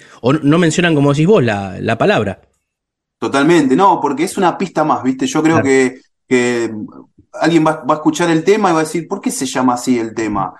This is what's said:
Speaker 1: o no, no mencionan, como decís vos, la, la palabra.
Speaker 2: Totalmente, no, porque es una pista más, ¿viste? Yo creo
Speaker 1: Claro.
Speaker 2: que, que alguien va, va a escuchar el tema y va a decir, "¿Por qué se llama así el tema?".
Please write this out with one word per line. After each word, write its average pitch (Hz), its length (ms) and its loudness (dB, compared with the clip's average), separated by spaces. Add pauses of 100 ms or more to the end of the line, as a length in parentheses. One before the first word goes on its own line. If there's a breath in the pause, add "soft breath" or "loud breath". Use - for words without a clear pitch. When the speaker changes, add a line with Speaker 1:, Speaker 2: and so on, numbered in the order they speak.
(220 loud breath)
Speaker 1:
o 123 100 2
no, 156 100 2
no 143 160 2
mencionan, 175 380 2
como 143 160 2
decís 151 160 0
vos, 202 160 4
la, 101 380 -4
la 110 160 -2
palabra. 135 440 0 (800)
Speaker 2:
Totalmente, 139 560 2
no, 185 240 4
porque 143 240 -2
es 190 140 -6
una 175 200 0
pista - 260 -2
más, 143 200 -2
¿viste? 131 220 -2
Yo 151 160 -2
creo 160 200 2
Speaker 1:
Claro. 135 60 -2
Speaker 2:
que, 131 340 2 (260)
que 120 440 0 (680)
alguien 160 260 2
va, 156 180 -2
va 147 120 0
a - 20 -6
escuchar 160 320 -2
el 160 140 0
tema 202 260 2
y 170 40 2
va 160 60 2
a 160 40 2
decir, 156 240 -6
"¿Por 196 140 -8
qué 254 100 -4
se - 140 -6
llama 127 280 -2
así 123 240 -2
el 107 160 -6
tema?". 104 460 -4